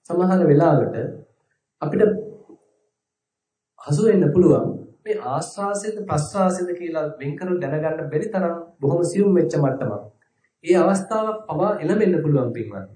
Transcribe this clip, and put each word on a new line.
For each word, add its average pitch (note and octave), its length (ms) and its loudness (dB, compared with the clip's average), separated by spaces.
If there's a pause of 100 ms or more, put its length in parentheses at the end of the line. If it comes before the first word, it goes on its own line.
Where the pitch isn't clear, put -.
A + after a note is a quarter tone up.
(100)
සමහර F#3 340 2
වෙලාවට D3 520 4 (880)
අපිට D3 200 0 (1900)
හසු - 160 0
වෙන්න F#3 280 4
පුළුවන්. E3 360 4 (360)
මේ G#3+ 180 -4
ආස්වාසයද G3+ 720 -6 (100)
ප්‍රස්වාසයද F3+ 680 0
කියලා D#3+ 300 -4 (120)
වෙන් C#3+ 180 -6
කර F#3 120 -8 (120)
දැනගන්න D#3 500 -4
බැරි D3+ 180 -2
තරම් E3+ 280 -2 (200)
බොහොම D3+ 280 0
සියුම් G3 300 2
වෙච්ච D#3+ 220 2
මට්ටමක්. A#2 460 -2 (600)
ඒ F3+ 120 2
අවස්ථාවක් G3 680 0
පවා F3+ 340 -2
එළඹෙන්න F#3 420 2
පුළුවන් C3 300 2
පින්වත්. G2+ 440 -10